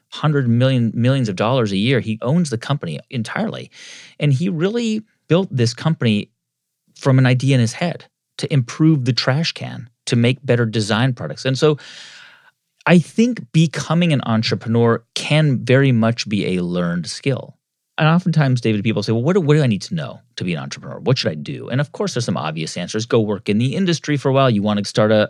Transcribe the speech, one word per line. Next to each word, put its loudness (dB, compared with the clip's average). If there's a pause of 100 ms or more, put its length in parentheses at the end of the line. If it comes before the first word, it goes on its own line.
hundred 0
million, 2
millions 0
of -6
dollars 0
a -2
year. 2
He -6
owns 0
the -2
company -6 (100)
entirely. -6 (480)
And 4
he 0
really -2 (240)
built 2
this 0
company 0 (680)
from 2
an 6
idea 2
in 4
his 0
head -6 (340)
to -8
improve 2
the 2
trash -2
can, -12 (160)
to 0
make 2
better 2
design 0
products. -10
And 0
so 2 (1080)
I 6
think -2
becoming 0
an 2
entrepreneur 0 (120)
can 2
very 4
much 0
be 0
a -2
learned -2
skill. -6 (460)
And 2
oftentimes, 2
David, 0
people 0
say, -2
"Well, 0
what 0
do, 2
what 2
do 2
I 2
need 0
to -8
know -8 (140)
to -10
be -4
an -4
entrepreneur? -12
What 0
should -2
I -6
do?" -10
And -2
of -6
course, -4
there's -4
some -2
obvious -6
answers. -6
Go 2
work -2
in 0
the 0
industry -2
for -2
a 2
while. 2
You 0
wanna -2
start 0
a 4